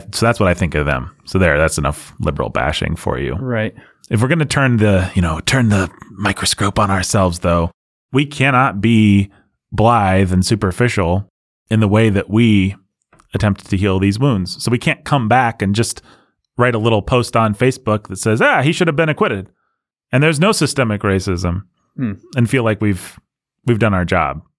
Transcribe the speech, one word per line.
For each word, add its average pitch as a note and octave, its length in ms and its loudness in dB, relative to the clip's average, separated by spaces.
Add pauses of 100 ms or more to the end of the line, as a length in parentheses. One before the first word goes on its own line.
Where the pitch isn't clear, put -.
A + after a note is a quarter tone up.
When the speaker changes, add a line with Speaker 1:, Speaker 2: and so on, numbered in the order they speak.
(120)
Speaker 1:
so - 120 -4
that's A#2 160 0
what G2+ 80 2
I F2 60 2
think E2+ 200 -4
of D2 120 -2
them. C2 280 -4 (120)
So - 120 -2
there, E2 200 2
that's D#2 180 0
enough - 440 -6
liberal C#2+ 280 -4
bashing - 480 -4
for - 220 -6
you. - 160 -6
Speaker 2:
Right. A#2 400 -6 (340)
Speaker 1:
If G#2 140 0
we're C3 60 2
gonna D#3 180 0
turn B2+ 320 0
the, G2 360 2
you G2 60 0
know, D#2+ 200 -2
turn B2 280 0
the F#2+ 220 0 (220)
microscope G2+ 640 -4
on G#2 120 2
ourselves, F#2+ 500 0
though, E2+ 300 0 (420)
we C#3+ 120 2
cannot C3+ 560 0
be G#2 500 4 (420)
blithe G2 600 2
and F#2 140 2
superficial G2+ 800 -2 (420)
in A2 120 0
the G#2+ 80 2
way A2 200 4
that G2 220 -2
we G2+ 460 2 (560)
attempt G2+ 360 -2
to - 80 -2
heal F#2+ 220 0
these G2+ 220 0
wounds. A2 420 -2
So - 80 -2
we B2 80 0
can't - 260 -4
come C3+ 240 -2
back A#2+ 340 0
and G2 120 0
just A2 260 -2 (560)
write B2 200 2
a - 20 0
little A2 240 2
post A#2+ 340 -2
on A2 200 0
Facebook A2 500 -2
that F#2+ 120 -12
says, A2 220 0
"Ah, A#3 220 2
he C#3+ 100 2
should - 140 0
have D#3+ 80 0
been D#3 140 0
acquitted. C#3+ 420 -2 (640)
And C3 100 2
there's D#3 160 2
no F#3+ 140 2
systemic A#2+ 480 0
racism," F#2 640 -2 (340)
Speaker 2:
Hmm. A#2+ 160 -4 (240)
Speaker 1:
and A#2 120 2
feel B2 140 0
like A2 180 0
we've, G#2 380 -4 (480)
we've A#2 140 2
done G#2+ 140 2
our F2+ 100 0
job. D#2+ 380 -2 (160)